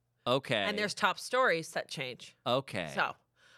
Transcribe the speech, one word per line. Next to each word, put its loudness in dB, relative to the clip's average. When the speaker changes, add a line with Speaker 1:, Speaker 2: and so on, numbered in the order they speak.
Speaker 1:
Okay. 2
Speaker 2:
And 0
there's -2
top 2
stories 2
that -4
change. -10
Speaker 1:
Okay. 0
Speaker 2:
So -2